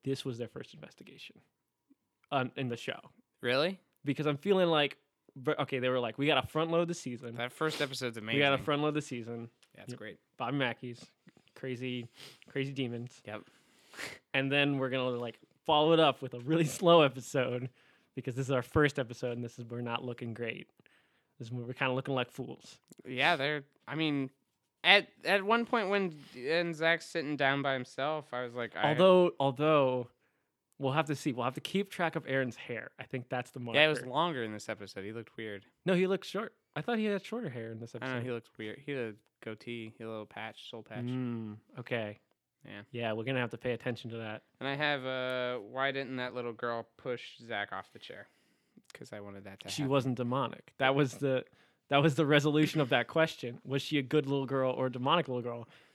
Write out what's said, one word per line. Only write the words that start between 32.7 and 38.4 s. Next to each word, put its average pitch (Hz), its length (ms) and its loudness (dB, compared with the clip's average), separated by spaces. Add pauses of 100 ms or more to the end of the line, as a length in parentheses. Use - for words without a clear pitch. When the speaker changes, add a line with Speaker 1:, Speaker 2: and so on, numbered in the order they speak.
Speaker 1:
I - 40 -10
think 123 260 -10
that's 123 220 -6
the - 100 -12
marker. 120 180 2
Speaker 2:
Yeah, 156 60 8
it 156 40 6
was 123 160 -2
longer 139 380 0
in 110 80 -4
this 104 180 -10
episode. 98 360 -8
He 107 80 -8
looked 113 240 -12
weird. 107 280 -10 (200)
Speaker 1:
No, 185 100 4
he 185 100 4
looked 185 200 -2
short. - 280 -8 (220)
I 147 60 -4
thought 233 180 -2
he 214 60 0
had 202 200 -2
shorter 226 240 -6
hair 113 220 -8
in 113 80 -10
this 117 160 -12
Speaker 2:
I 117 40 -10
don't 127 100 -4
know. 127 80 -2
Speaker 1:
episode. 117 100 -2
Speaker 2:
He 127 60 -2
looked 113 240 -8